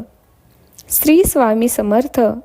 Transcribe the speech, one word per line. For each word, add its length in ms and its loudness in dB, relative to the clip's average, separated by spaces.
श्री 340 2
स्वामी 440 0
समर्थ 520 -2